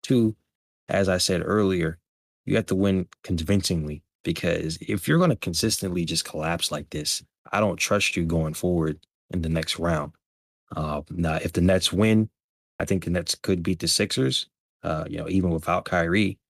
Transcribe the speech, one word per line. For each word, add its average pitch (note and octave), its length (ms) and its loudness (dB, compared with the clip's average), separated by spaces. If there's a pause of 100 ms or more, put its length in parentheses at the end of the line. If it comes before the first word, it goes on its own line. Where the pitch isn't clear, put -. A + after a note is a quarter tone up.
Two, A2+ 320 2 (540)
as F#2+ 180 2
I F#2 120 2
said F2+ 260 0
earlier, F#2 520 2 (480)
you F#2+ 120 0
have F2+ 80 0
to F#2+ 100 -2
win F#2+ 320 2 (160)
convincingly, D#2+ 800 -2 (220)
because E2 560 -2
if - 260 -4
you're D#3 100 4
gonna D#3 200 4
consistently F2+ 680 -2
just D#2+ 220 -2
collapse E2 480 -4
like D3 160 -8
this, - 340 -6 (300)
I G2+ 80 2
don't G2 160 0
trust - 400 0
you E2+ 80 0
going D#2+ 300 0
forward D#2+ 440 0 (320)
in F2+ 100 -2
the D#2+ 60 -2
next D#2+ 320 -2
round. D#2+ 320 -2 (640)
Uh, D2+ 260 -4 (100)
now, E2 240 0
if - 180 -4
the F2 80 2
Nets F#2 320 4
win, A2 360 4 (480)
I - 60 -4
think F#2+ 220 0
the E2+ 60 -2
Nets F2 240 -2
could F2+ 280 -2
beat F#2 160 0
the - 80 -2
Sixers, - 600 0 (360)
uh, D#2+ 260 -4
you D#2 80 -8
know, D#2+ 120 -6
even F2+ 220 2
without E2+ 340 -2
Kyrie. F#2+ 520 2 (120)